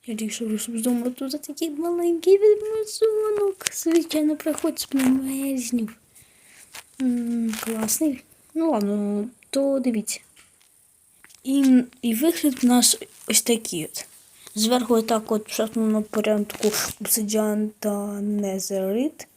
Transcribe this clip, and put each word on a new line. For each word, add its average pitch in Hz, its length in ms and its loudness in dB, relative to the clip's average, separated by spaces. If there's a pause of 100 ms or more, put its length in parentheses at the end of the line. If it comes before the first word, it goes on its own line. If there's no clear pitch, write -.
Я 233 80 -6
тільки 214 200 -6
що 233 120 -6
вийшов 220 320 -4
з 220 40 -4
дому, 247 280 0
тут 269 320 -6
такий 311 280 -6
маленький 339 680 2
ведмежонок. 427 1160 2 (160)
Звичайно, 311 640 0
приходь 311 440 -4
з - 140 -8
мерзнів. 262 1000 -2 (1040)
М, 233 580 0
класний. 226 640 -2 (300)
Ну 320 160 0
ладно, 208 580 -2 (220)
то 277 280 0
дивіться. 233 420 -2 (1200)
І, 262 380 6 (200)
і 233 120 0
вигляд 294 480 2
у 247 40 4
нас 247 320 6 (300)
ось 220 140 2
такий 220 420 -2
от. - 220 -12 (480)
Зверху 240 400 2
отак 226 380 0
от 214 160 -2
в - 40 -12
шахматному 220 500 0
порядку 208 680 0 (280)
обсидіан 214 800 0
та 202 420 -6
незерит. 202 1160 -2